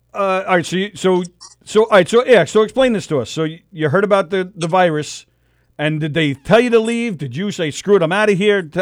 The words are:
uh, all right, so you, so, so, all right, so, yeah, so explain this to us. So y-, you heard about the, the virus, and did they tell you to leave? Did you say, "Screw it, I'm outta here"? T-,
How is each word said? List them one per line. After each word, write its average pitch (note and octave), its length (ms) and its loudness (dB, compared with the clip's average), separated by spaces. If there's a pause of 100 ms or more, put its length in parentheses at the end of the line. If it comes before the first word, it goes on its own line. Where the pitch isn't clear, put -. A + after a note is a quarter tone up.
(140)
uh, F#3+ 320 -2
all F#3 100 2
right, E3 100 0
so E3+ 100 -6
you, G3+ 180 -2
so, F#3 280 0 (420)
so, G#3+ 200 2
all A3 60 -4
right, F#3 180 4
so, A#3+ 180 2
yeah, G#3+ 180 6
so G#3+ 180 2
explain B3 300 0
this G3 160 -4
to D3+ 120 -2
us. A2 100 -8
So D#3+ 140 -4
y-, D#3+ 180 -8 (100)
you D3+ 160 -4
heard G3 160 0
about G3 260 0
the, F#3 240 -4
the E3 140 -6
virus, E3 560 -2 (540)
and D#3 220 -4
did D#3 140 -6
they D3+ 200 0
tell G3+ 260 2
you B3 100 0
to A#3 80 4
leave? A#3 400 -2
Did B2 180 -10
you G3 140 -6
say, D#3+ 200 -4
"Screw G3 260 0
it, F3+ 60 2
I'm D#3+ 100 0
outta G#3+ 200 0
here"? G3+ 300 0
T-, E3 200 -6